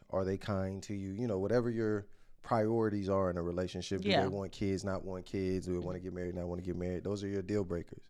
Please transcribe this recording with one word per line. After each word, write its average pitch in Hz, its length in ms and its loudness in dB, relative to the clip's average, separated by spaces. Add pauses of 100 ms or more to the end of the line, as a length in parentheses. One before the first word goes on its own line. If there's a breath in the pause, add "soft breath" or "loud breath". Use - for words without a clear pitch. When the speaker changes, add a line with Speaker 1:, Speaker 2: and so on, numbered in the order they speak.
(120)
Speaker 1:
Are 95 120 2
they 95 140 2
kind 95 460 -2
to 107 120 -6
you? 98 160 -4
You 113 160 0
know, 101 120 2
whatever 113 300 2
your 110 380 0 (340 soft breath)
priorities 110 680 2
are 95 220 4
in 87 80 0
a 87 40 0
relationship. 90 600 -2
Do 98 80 0
Speaker 2:
Yeah. - 140 6
Speaker 1:
they - 40 2
want 95 240 -2
kids, 95 320 0
not 95 220 -2
want 92 200 -6
kids? 92 400 0
Do 90 60 -2
they 90 80 0
wanna 90 200 -4
Speaker 2:
Mm-hmm. 87 80 -12
Speaker 1:
get 92 60 -6
married, 90 220 -4
not 87 140 -2
wanna 87 120 -4
get 90 140 -2
married? 90 300 -2
Those 101 180 -2
are 98 60 -2
your 98 120 -2
deal 104 220 2
breakers. 85 460 -4